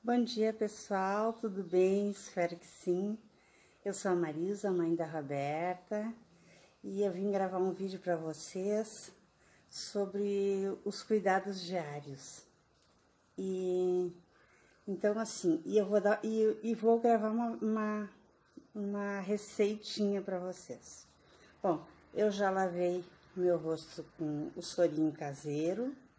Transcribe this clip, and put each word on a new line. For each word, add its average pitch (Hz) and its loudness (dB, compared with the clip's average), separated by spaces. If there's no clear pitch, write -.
Bom 240 4
dia, 220 2
pessoal, 208 0
tudo 202 -4
bem? 190 4
Espero 175 -2
que - -20
sim. 202 -2
Eu 202 -2
sou - -2
a 180 6
Marisa, 175 0
mãe 170 2
da 165 -2
Roberta, 160 -4
e 196 -4
eu 202 2
vim 190 -2
gravar 190 0
um 185 2
vídeo 190 -6
pra 175 0
vocês 190 -4
sobre 202 -2
os - -6
cuidados 190 2
diários. 147 -8
E, 180 0
então, 208 0
assim, 180 0
e 202 4
eu 202 6
vou 208 4
dar, 202 4
e, 220 2
e 226 0
vou 226 4
gravar 226 4
uma, 233 0
uma, 214 -2
uma 202 -4
receitinha 208 -2
pra 190 -4
vocês. - -12
Bom, - 0
eu 208 4
já 196 2
lavei 180 2
meu 180 4
rosto 160 -4
com 151 -4
o - -8
sorinho 156 2
caseiro 156 -2